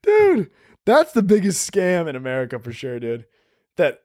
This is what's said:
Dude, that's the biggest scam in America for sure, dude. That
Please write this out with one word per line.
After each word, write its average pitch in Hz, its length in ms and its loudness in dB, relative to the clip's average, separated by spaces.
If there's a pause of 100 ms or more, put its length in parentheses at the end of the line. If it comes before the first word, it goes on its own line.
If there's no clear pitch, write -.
Dude, 403 460 2 (340)
that's 277 280 2
the 226 100 0
biggest 196 480 0
scam 180 380 0
in 135 80 -8
America 127 420 -6
for 117 140 -12
sure, 123 280 -10
dude. 117 240 -8 (520)
That 151 280 -2